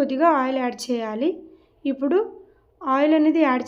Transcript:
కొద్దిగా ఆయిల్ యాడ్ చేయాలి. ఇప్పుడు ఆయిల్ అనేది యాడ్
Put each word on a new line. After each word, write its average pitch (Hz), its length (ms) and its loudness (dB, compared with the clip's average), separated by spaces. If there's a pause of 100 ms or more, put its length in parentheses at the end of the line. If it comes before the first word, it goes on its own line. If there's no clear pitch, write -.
కొద్దిగా 269 260 2 (140)
ఆయిల్ 262 220 -2
యాడ్ 214 140 -6 (100)
చేయాలి. 233 440 -2 (640)
ఇప్పుడు 285 260 0 (600)
ఆయిల్ 285 400 2
అనేది 311 280 4
యాడ్ 254 200 -2